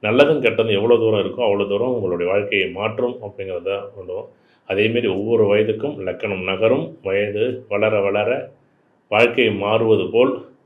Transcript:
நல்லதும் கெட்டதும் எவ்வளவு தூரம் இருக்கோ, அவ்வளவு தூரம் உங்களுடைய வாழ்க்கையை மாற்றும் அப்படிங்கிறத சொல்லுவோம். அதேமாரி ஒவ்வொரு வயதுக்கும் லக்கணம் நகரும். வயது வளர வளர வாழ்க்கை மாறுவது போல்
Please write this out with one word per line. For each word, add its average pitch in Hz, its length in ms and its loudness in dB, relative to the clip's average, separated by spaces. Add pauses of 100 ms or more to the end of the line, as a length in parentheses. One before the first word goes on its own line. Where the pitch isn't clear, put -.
நல்லதும் 139 400 4
கெட்டதும் 113 300 2
எவ்வளவு 110 280 4
தூரம் 110 200 2
இருக்கோ, 98 240 -4
அவ்வளவு 101 260 0
தூரம் 113 240 0
உங்களுடைய 90 380 -2
வாழ்க்கையை 101 380 0
மாற்றும் 110 540 -4
அப்படிங்கிறத 95 580 -6 (140)
சொல்லுவோம். 92 340 -12 (380)
அதேமாரி 110 420 0
ஒவ்வொரு 107 360 2
வயதுக்கும் 104 640 0
லக்கணம் 92 360 -6
நகரும். 113 600 -2
வயது 104 680 -2
வளர 104 320 0
வளர 104 500 -2 (580)
வாழ்க்கை 117 420 4
மாறுவது 101 580 2
போல் 127 360 2 (200)